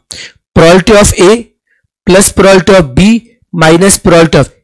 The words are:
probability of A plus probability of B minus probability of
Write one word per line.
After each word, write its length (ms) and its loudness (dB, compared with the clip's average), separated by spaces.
probability 380 2
of 240 0
A 160 2
plus 260 0
probability 420 0
of 220 0
B 100 2
minus 460 0
probability 440 0
of 60 -12